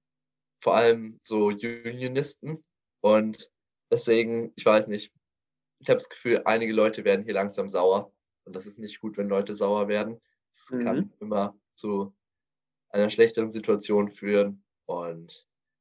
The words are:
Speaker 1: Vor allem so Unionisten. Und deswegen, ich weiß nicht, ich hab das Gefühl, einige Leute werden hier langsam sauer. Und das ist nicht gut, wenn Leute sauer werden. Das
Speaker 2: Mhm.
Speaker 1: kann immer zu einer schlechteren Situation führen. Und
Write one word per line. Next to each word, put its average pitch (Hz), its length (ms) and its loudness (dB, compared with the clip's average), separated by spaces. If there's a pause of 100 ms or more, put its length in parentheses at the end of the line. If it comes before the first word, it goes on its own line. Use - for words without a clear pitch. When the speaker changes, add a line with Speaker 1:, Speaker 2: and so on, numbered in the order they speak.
(600)
Speaker 1:
Vor - 140 2
allem 113 460 4
so 107 260 0
Unionisten. 127 1120 -6 (380)
Und 107 500 0 (400)
deswegen, 117 680 0
ich - 80 -14
weiß 107 240 4
nicht, 104 240 -8 (640)
ich - 100 -6
hab 123 80 4
das - 120 -10
Gefühl, 117 360 -2
einige 113 280 0
Leute 107 320 0
werden 101 180 2
hier 110 100 -8
langsam 98 360 -4
sauer. 95 440 2 (300)
Und 92 140 -18
das 98 100 -14
ist 104 100 -20
nicht 107 220 -14
gut, 107 180 -10
wenn 101 120 -4
Leute 101 260 -2
sauer 104 320 0
werden. 107 340 -4 (320)
Das - 160 -20
Speaker 2:
Mhm. 123 140 -4
Speaker 1:
kann 117 360 -2
immer 101 380 -4 (160)
zu 101 400 -6 (760)
einer 104 200 2
schlechteren 113 420 4
Situation 104 580 0
führen. 101 540 0 (220)
Und 85 640 -10 (340)